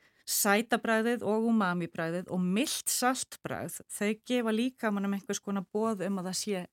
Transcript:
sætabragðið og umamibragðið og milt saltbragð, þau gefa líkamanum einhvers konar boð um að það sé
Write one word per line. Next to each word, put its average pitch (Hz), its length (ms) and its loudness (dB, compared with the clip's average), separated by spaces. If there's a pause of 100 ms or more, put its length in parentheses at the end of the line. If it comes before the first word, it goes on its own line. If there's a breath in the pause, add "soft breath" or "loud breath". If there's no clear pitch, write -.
(280 soft breath)
sætabragðið 220 1000 2
og 220 240 2
umamibragðið 175 800 0
og 185 100 0
milt 190 500 0
saltbragð, 208 1000 -2
þau 208 240 -2 (100)
gefa 240 320 0
líkamanum 208 600 0
einhvers 196 260 -6
konar 196 240 -4
boð 214 400 -2
um 196 160 -2
að 180 80 -6
það 180 80 -4
sé 190 240 -4 (100)